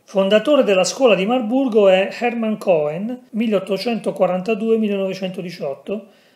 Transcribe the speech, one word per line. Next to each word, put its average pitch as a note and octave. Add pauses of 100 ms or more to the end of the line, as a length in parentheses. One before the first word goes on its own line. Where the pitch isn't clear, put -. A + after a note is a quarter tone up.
Fondatore G#3+
della F#3+
scuola A#3
di F#3
Marburgo A3+
è F#3+
Hermann A3+
Cohen, F3+
milleottocentoquarantadue-millenovecentodiciotto, G3 (280)